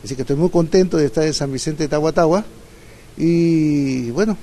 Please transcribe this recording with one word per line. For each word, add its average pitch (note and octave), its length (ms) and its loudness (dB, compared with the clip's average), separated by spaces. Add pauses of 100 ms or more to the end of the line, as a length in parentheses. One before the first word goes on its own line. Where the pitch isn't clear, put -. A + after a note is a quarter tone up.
Así A#2 100 -10
que C3 80 -8
estoy C#3 140 -2
muy E3+ 120 2
contento F3 480 2
de D3+ 100 2
estar D#3 180 0
en D3+ 100 -2
San C#3 180 -4
Vicente D3 300 -6
de D3 60 -2
Tahuatahua, D#3+ 560 2 (760)
y D3+ 920 2
bueno G3 300 0